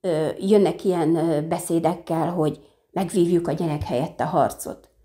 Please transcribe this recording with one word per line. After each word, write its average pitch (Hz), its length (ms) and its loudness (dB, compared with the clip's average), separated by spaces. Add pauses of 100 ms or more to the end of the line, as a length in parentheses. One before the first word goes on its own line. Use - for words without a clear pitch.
ö, 160 260 0 (120)
jönnek 196 440 4
ilyen, 170 320 2
ö, 160 320 0
beszédekkel, 165 840 -2
hogy 156 280 -2 (320)
megvívjuk 175 560 0
a 165 40 -2
gyerek 156 320 -2
helyett 127 360 -4
a 120 60 0
harcot. - 640 -2 (160)